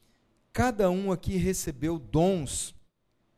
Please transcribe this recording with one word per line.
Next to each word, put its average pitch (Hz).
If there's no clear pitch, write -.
Cada 214
um 190
aqui 190
recebeu 170
dons 156